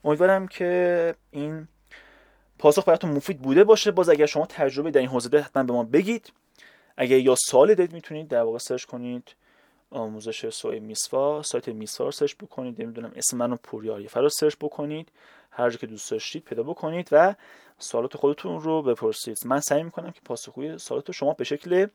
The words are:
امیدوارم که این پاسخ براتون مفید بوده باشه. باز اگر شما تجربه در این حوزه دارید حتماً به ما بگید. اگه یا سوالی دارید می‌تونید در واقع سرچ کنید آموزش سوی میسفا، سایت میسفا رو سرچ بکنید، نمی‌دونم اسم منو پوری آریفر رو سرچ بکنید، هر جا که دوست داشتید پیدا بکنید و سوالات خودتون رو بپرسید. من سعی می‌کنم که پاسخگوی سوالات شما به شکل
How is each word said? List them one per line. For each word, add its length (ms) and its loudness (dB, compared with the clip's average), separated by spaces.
امیدوارم 440 4
که 640 0
این 380 -8
پاسخ 260 6
براتون 260 4
مفید 320 -4
بوده 220 6
باشه. 260 6
باز 180 2
اگر 180 6
شما 200 -2
تجربه 440 -2
در 100 6
این 80 -2
حوزه 200 -2
دارید 180 2
حتماً 160 -2
به 100 -2
ما 100 0
بگید. 500 0
اگه 240 4
یا 140 6
سوالی 400 6
دارید 180 2
می‌تونید 360 -12
در 140 0
واقع 160 -2
سرچ 260 -6
کنید 500 -10
آموزش 580 -8
سوی 320 -8
میسفا، 600 -2
سایت 260 -4
میسفا 360 -8
رو 60 -2
سرچ 240 -2
بکنید، 480 -12
نمی‌دونم 340 -12
اسم 200 -4
منو 200 -2
پوری 340 -10
آریفر 300 -6
رو 80 4
سرچ 320 0
بکنید، 520 -8
هر 200 0
جا 60 -10
که 100 -10
دوست 240 -16
داشتید 340 -8
پیدا 180 -6
بکنید 500 -6
و 220 6
سوالات 380 -6
خودتون 440 -2
رو 220 -2
بپرسید. 640 -2
من 160 0
سعی 220 0
می‌کنم 280 -12
که 140 -20
پاسخگوی 540 -10
سوالات 320 -6
شما 220 -2
به 120 -6
شکل 500 0